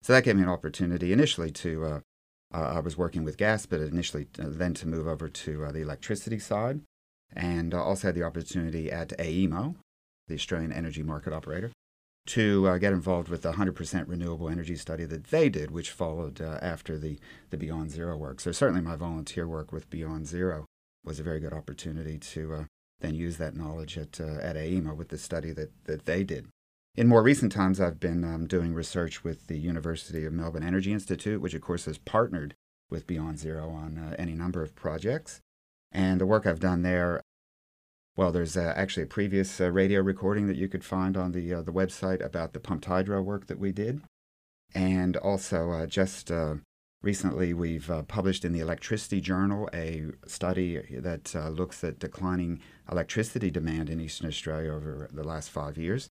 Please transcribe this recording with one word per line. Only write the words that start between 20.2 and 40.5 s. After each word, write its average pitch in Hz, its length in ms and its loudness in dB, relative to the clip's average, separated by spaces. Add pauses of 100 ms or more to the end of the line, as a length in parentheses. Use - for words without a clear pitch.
Zero 85 400 -2 (380)
was 78 160 -6
a 76 40 -6
very 80 160 -2
good 73 120 -6
opportunity 78 680 -8
to, 80 360 -8
uh, 78 100 -6 (360)
then 80 140 -4
use 85 220 -4
that 78 200 -6
knowledge 80 400 -8
at, 78 240 -8
uh, 78 200 -4
at 80 160 -4
aemo 78 400 0
with 82 120 -8
the 76 100 -8
study 80 340 -4
that, 76 180 -6 (140)
that 78 220 -4
they 87 160 2
did. 78 240 -4 (480)
In 117 140 8
more 117 140 12
recent 127 280 6
times, 95 300 4
I've 85 180 2
been, 85 240 0
um, 82 240 -2
doing 85 280 2
research 82 500 -4
with 80 220 -6
the 80 120 -4
University 82 680 -4
of 78 80 -4
Melbourne 82 280 -4
Energy 95 300 2
Institute, 101 480 -2
which 82 140 -4
of 78 80 -6
course 85 240 -4
has 78 100 -6
partnered 90 580 0 (360)
with 82 160 -6
Beyond 78 320 -4
Zero 80 320 -6
on, 80 260 -8
uh, 80 220 -8
any 85 160 -4
number 87 280 -2
of 78 140 -6
projects. 95 640 -4 (500)
And 92 300 6
the 92 60 6
work 107 200 6
I've 82 140 4
done 90 220 4
there, 87 400 2 (920)
well, 90 160 6
there's, 85 280 2
uh, 85 180 2
actually 92 280 0
a - 20 -4
previous, 98 520 0
uh, 90 140 4
radio 95 300 6
recording 98 460 2
that 87 80 2